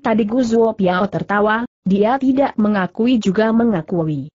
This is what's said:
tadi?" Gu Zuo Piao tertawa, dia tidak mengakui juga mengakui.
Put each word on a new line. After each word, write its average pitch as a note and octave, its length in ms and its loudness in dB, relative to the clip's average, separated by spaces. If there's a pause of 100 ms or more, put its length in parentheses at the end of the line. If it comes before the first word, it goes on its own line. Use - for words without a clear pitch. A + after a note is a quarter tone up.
tadi?" A3+ 240 0
Gu A#3+ 160 0
Zuo A3+ 320 2
Piao F#3 320 0
tertawa, G#3 560 -2 (240)
dia G3+ 320 2
tidak C4+ 400 0
mengakui G#3 640 0
juga A3 320 0
mengakui. E3 800 -2